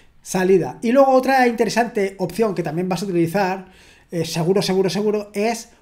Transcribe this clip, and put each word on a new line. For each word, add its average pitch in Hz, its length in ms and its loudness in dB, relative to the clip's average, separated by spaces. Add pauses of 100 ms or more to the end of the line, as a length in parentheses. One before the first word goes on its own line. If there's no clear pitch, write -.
(260)
Salida. 185 560 2
Y 233 120 0
luego 269 180 6
otra 262 360 4
interesante 220 680 -2
opción 190 380 -2
que 170 80 -4
también 170 240 -4
vas 180 140 -4
a 208 40 -8
utilizar, 185 680 -2 (360)
eh, 170 140 -4
seguro, 165 380 0
seguro, 190 280 0
seguro, 208 440 -2
es 220 340 -4 (140)